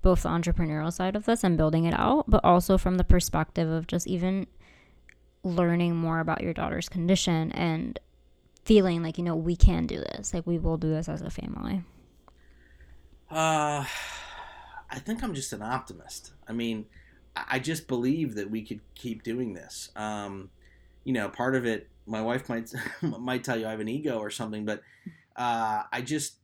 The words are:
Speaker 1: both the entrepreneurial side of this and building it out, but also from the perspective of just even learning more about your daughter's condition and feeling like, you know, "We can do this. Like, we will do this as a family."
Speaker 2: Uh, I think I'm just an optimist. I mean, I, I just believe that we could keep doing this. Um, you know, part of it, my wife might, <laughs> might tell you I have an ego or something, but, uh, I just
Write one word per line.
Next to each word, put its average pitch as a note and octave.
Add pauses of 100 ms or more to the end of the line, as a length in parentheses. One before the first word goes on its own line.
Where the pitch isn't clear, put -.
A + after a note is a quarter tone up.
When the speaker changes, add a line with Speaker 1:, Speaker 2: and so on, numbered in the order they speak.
Speaker 1:
both F3+
the F#3
entrepreneurial E3
side F#3+
of G#3
this A#3
and F3
building D#3+
it E3
out, -
but -
also F3+
from F#3
the F3+
perspective E3
of D#3+
just -
even F#3 (960)
learning E3+
more E3
about D#3+
your E3+
daughter's -
condition E3+
and E3 (680)
feeling F#3
like, D#3+
you F3
know, E3+
"We E3+
can E3+
do -
this. -
Like, E3+
we E3+
will D#3+
do D#3
this D#3
as D3+
a -
family." - (1500)
Speaker 2:
Uh, D3+ (1040)
I C3
think A3+
I'm G#3+
just C3+
an G#2
optimist. - (140)
I A2+
mean, A2+ (480)
I, -
I C3
just D#3
believe B2+
that G2+
we A2
could G#2+ (140)
keep A2+
doing A#2
this. -
Um, G2+ (540)
you C3+
know, G#2+
part B2+
of A#2+
it, A2 (180)
my A2
wife B2
might, - (160)
<laughs> -
might B2+
tell A#2
you A2
I A2
have A2
an G#2+
ego C3+
or G#2
something, G#2+
but, G#2 (540)
uh, A2+
I B2
just C#3+